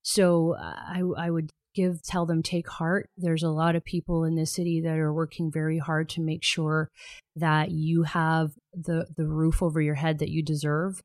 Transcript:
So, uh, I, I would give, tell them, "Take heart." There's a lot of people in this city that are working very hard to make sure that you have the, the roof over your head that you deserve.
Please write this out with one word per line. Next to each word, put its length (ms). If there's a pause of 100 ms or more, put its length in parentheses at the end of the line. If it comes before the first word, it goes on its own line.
So, 560
uh, 180
I, 260 (140)
I 140
would 200 (240)
give, 280
tell 240
them, 160
"Take 260
heart." 480
There's 260
a 80
lot 240
of 100
people 400
in 100
this 180
city 300
that 160
are 140
working 380
very 280
hard 320
to 120
make 200
sure 480 (460)
that 340
you 340
have 480 (220)
the, 320 (100)
the 100
roof 360
over 180
your 140
head 240
that 120
you 120
deserve. 640